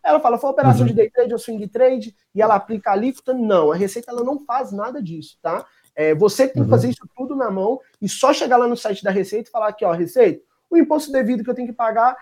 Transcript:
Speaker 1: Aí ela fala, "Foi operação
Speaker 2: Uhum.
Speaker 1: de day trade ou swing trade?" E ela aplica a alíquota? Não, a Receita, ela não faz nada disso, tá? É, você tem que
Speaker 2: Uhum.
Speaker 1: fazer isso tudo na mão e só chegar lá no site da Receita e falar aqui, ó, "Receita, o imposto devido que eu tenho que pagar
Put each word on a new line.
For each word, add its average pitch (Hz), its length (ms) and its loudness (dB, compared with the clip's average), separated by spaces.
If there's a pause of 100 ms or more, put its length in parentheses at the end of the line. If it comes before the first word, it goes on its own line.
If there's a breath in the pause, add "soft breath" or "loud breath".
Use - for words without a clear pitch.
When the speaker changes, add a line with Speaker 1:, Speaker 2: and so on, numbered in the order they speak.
Speaker 1:
Aí - 80 2
ela 302 80 4
fala, 247 180 0
"Foi 277 120 -4
operação 269 320 4
Speaker 2:
Uhum. 247 60 2
Speaker 1:
de 220 60 -2
day 220 160 2
trade 240 240 0
ou 226 60 -4
swing 214 280 -10
trade?" 240 480 0 (180)
E 196 80 0
ela 226 140 4
aplica 202 340 -4
a 202 40 2
alíquota? 254 400 -4
Não, 202 380 2
a 160 40 0
Receita, 196 360 -6
ela 240 120 -6
não 285 220 -6
faz 247 260 -6
nada 226 300 -8
disso, 160 400 -12
tá? 170 240 -6 (300 soft breath)
É, 156 200 2
você 208 320 2
tem 262 60 -6
que 123 80 0
Speaker 2:
Uhum. 113 80 0
Speaker 1:
fazer 120 200 2
isso - 180 -8 (100)
tudo 269 180 -8
na 262 160 -4
mão 202 280 -4 (220 soft breath)
e 208 60 -4
só 269 260 2
chegar 262 240 2
lá 240 100 4
no 240 100 -2
site 202 260 -6
da 202 80 -2
Receita 196 380 -4
e - 20 -20
falar 214 160 -2
aqui, 208 160 -8
ó, 185 80 2
"Receita, 175 500 2 (280)
o 339 80 4
imposto 302 340 2
devido 247 320 0
que 247 60 -8
eu 247 60 -2
tenho 247 120 -8
que 226 60 -12
pagar 226 480 0